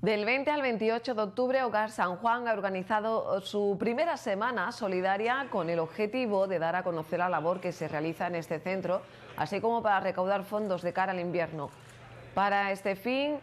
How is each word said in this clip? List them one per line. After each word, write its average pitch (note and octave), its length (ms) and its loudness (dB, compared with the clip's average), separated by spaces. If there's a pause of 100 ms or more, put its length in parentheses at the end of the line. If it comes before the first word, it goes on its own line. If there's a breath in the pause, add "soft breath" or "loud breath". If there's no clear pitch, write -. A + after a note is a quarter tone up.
Del G#3+ 180 2
veinte C4+ 280 2
al D4 100 0
veintiocho A3+ 540 2
de G#3+ 60 2
octubre, B3 420 2
Hogar G#3+ 260 0
San F#3 240 0
Juan A#3 320 0
ha A3+ 60 2
organizado G3+ 880 0
su G3+ 360 0
primera C4 400 2
semana G#3+ 540 -2
solidaria G#3 800 0
con F3 180 0
el E3+ 120 2
objetivo G#3 680 0
de F#3 140 0
dar E3 160 2
a F#3 80 -2
conocer E3+ 340 -2
la F3 100 2
labor F3 320 0
que F3+ 120 -2
se D#3 160 -4
realiza D#3+ 400 -2
en F3 80 -4
este D#3+ 240 -4
centro, F#3 420 -2 (340 loud breath)
así F#3 240 -2
como A3+ 220 2
para G#3 160 4
recaudar F#3+ 460 0
fondos G#3 380 -2
de F3 100 0
cara F#3+ 180 0
al F#3 80 -2
invierno. D#3+ 520 -2 (640 loud breath)
Para G3+ 360 2
este G3 240 0
fin C4+ 480 0